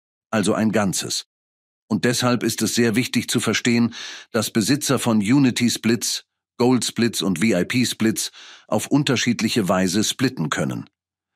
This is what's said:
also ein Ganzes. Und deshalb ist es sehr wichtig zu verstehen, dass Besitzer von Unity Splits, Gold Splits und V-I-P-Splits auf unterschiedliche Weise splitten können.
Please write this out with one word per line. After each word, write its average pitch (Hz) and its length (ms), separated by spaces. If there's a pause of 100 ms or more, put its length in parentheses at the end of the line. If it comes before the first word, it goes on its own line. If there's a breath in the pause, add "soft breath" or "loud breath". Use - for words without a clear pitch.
(300)
also 104 240
ein 107 180
Ganzes. 98 540 (640)
Und 110 180
deshalb 120 380
ist - 180
es 104 140
sehr 117 200
wichtig 120 320
zu 120 120
verstehen, 117 540 (380 loud breath)
dass 110 200
Besitzer 120 460
von 113 200
Unity 120 520
Splits, - 560 (320)
Gold 123 280
Splits 113 360
und 85 180
V-I-P-Splits 90 920 (360 loud breath)
auf - 200
unterschiedliche 117 800
Weise 95 360
splitten 123 460
können. 64 400 (460)